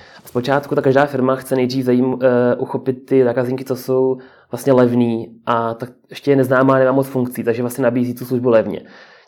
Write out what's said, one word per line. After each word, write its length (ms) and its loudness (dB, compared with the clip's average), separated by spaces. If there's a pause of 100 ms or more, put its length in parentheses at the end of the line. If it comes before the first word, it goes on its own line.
(240)
A 40 -20
zpočátku 460 -2
ta 80 0
každá 240 4
firma 300 0
chce 200 -4
nejdřív 280 -2
zajím-, 380 2
eh, 340 2
uchopit 500 -6
ty 180 4
zákazníky, 400 -2
co 120 -4
jsou 400 -2 (340)
vlastně 220 0
levný 720 0
a 280 -2
tak 160 -12 (200)
ještě 200 -6
je 60 4
neznámá, 420 2
nemá 140 2
moc 160 0
funkcí, 360 -6
takže 180 -2
vlastně 220 -4
nabízí 300 0
tu 100 -12
službu 240 -2
levně. 340 2 (460)